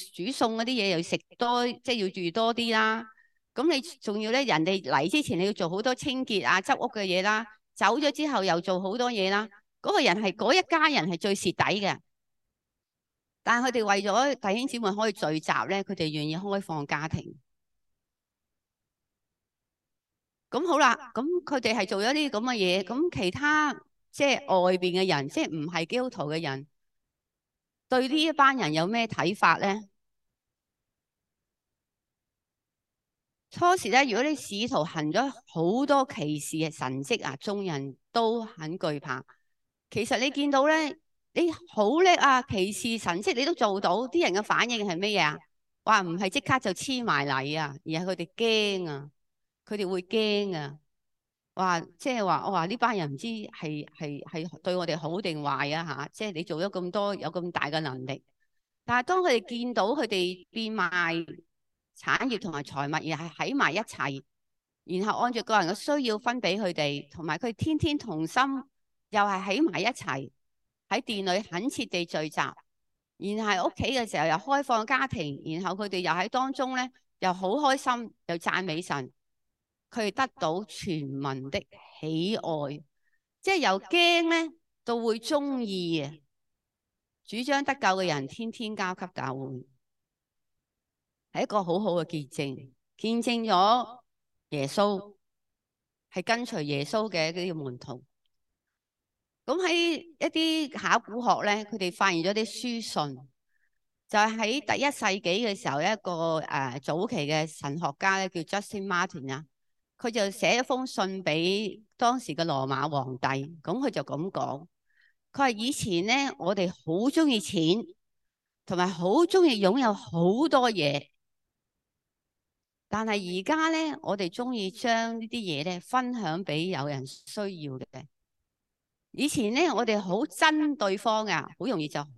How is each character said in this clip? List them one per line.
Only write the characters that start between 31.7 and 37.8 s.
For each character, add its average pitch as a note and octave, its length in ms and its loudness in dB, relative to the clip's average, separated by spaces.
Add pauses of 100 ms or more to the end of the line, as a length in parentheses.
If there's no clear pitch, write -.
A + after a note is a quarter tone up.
初 F4 260 4
時 C4 120 -4
呢， B3+ 160 6
如 B3 80 0
果 A3 100 2
啲 C#4 400 -2
使 A#3+ 60 -2
徒 F#3 160 2
行 D#3 280 -2
咗 A#3+ 160 2 (180)
好 G3 400 0
多 C#4 260 4
奇 D3+ 260 -4
事 D3+ 180 -8
嘅 D#3 160 -2
神 C3+ 300 -6
蹟 A3 220 -4
啊， C#3 120 -6
眾 G3+ 280 -6
人 C#3 320 -6 (160)